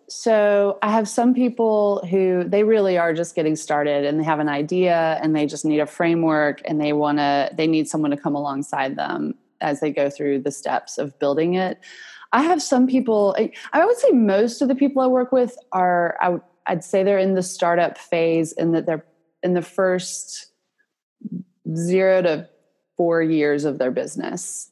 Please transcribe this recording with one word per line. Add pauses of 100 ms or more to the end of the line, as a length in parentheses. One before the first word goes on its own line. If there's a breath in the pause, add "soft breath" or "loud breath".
So
I
have
some
people
who,
they
really
are
just
getting
started
and
they
have
an
idea
and
they
just
need
a
framework
and
they
wanna,
they
need
someone
to
come
alongside
them (280)
as
they
go
through
the
steps
of
building
it. (520 loud breath)
I
have
some
people,
I, (200 loud breath)
I
would
say
most
of
the
people
I
work
with (140)
are,
I, (280)
I'd
say
they're
in
the
startup
phase
and
that
they're (360)
in
the
first (1300)
zero
to (460)
four
years
of
their
business.